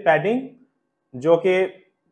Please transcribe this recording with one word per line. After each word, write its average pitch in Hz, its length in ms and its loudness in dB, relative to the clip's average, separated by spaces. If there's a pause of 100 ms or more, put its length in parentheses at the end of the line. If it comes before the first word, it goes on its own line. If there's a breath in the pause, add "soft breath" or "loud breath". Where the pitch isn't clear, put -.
padding, 185 440 0 (640)
जो 151 240 2
कि 185 260 0 (480)